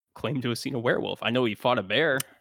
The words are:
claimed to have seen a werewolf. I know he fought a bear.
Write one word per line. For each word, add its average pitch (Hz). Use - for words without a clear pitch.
claimed 127
to 120
have 117
seen -
a 120
werewolf. 110
I 110
know 127
he 107
fought 123
a 104
bear. 131